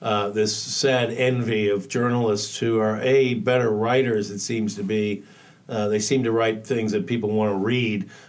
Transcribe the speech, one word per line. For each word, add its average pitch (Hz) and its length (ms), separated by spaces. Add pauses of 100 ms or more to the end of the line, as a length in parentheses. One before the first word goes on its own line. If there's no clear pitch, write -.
uh, 104 260
this 107 260
sad 127 560
envy 113 600
of 98 180
journalists 120 720
who 117 200
are, 107 220
A, 131 340
better 120 360
writers, 113 600
it 101 100
seems 110 340
to 104 80
be. 104 400 (480)
Uh, 104 180
they 107 100
seem 131 260
to 117 60
write 113 360
things 110 260
that 101 140
people 107 240
wanna 107 260
read, 107 480 (240)